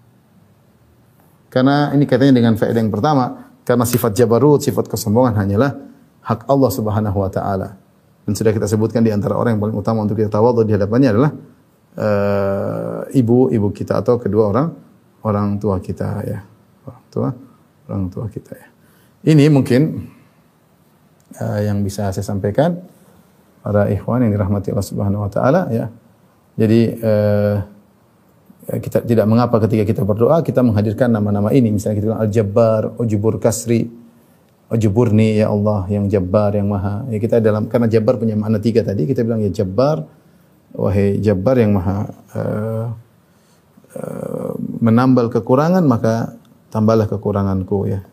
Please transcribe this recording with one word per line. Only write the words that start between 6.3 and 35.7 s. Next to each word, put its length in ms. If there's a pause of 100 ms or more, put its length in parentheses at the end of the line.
Allah 280
Subhanahu 520
wa 80
taala. 480 (480)
Dan 80
sudah 160
kita 160
sebutkan 320
di 80
antara 280
orang 200
yang 80
paling 120
utama 280
untuk 160
kita 80
tawadhu 360
di 120
hadapannya 320
adalah, 240 (640)
eh, 1040 (160)
ibu, 320
ibu 240
kita 320
atau 160
kedua 320
orang, 160 (560)
orang 320
tua 240
kita, 300 (180)
ya. 120 (440)
Orang 240
tua, 200 (600)
orang 240
tua 160
kita, 240
ya. 160 (640)
Ini 160
mungkin, 560 (1300)
eh, 280
yang 160
bisa 320
saya 120
sampaikan 520 (880)
para 240
ikhwan 360
yang 120
dirahmati 360
Allah 120
Subhanahu 400
wa 80
taala, 400
ya. 160 (720)
Jadi, 200 (200)
eh, 560 (1120)
kita 320
tidak 240
mengapa 400
ketika 240
kita 160
berdoa 400
kita 160
menghadirkan 480
nama-nama 480
ini. 160
Misalnya 240
kita 160
bilang 80
Al-Jabbar, 800
Ujubur 400
Kasri, 480 (800)
Ujuburni, 720
ya 80
Allah 400